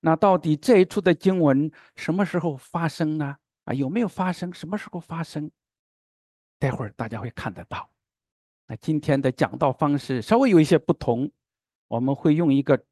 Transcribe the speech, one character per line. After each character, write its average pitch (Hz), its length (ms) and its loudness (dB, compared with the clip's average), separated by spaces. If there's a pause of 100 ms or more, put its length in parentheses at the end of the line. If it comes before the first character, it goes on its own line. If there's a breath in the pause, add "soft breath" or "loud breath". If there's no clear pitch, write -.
那 165 160 2
到 190 200 4
底 156 200 0
这 220 220 4
一 185 60 6
处 202 160 -4
的 175 140 4
经 185 240 0
文 151 320 2 (240 soft breath)
什 - 180 -6
么 190 140 0
时 - 100 -6
候 160 200 -4
发 165 320 -4
生 156 280 -4
呢？ 143 200 -6 (260)
啊， - 100 -6
有 131 160 -2
没 196 120 -2
有 220 80 -2
发 185 240 -4
生？ 175 200 -8
什 - 160 -14
么 196 80 -6
时 - 140 -10
候 180 80 -12
发 165 240 -10
生？ 156 260 -8 (1080)
待 139 140 0
会 - 120 -6
儿 107 120 -10
大 113 120 -8
家 110 120 -10
会 117 100 -10
看 107 240 -10
得 87 120 -16
到。 - 220 -12 (760)
那 117 80 -12
今 151 260 -4
天 139 220 0
的 131 80 2
讲 - 260 -2
道 139 140 2
方 143 260 0
式 131 240 -4
稍 214 180 2
微 262 120 4
有 180 80 8
一 156 60 8
些 160 120 4
不 151 160 0
同， 131 380 -2 (560)
我 117 140 -4
们 131 120 0
会 151 220 2
用 160 180 2
一 139 80 2
个 135 160 2 (160)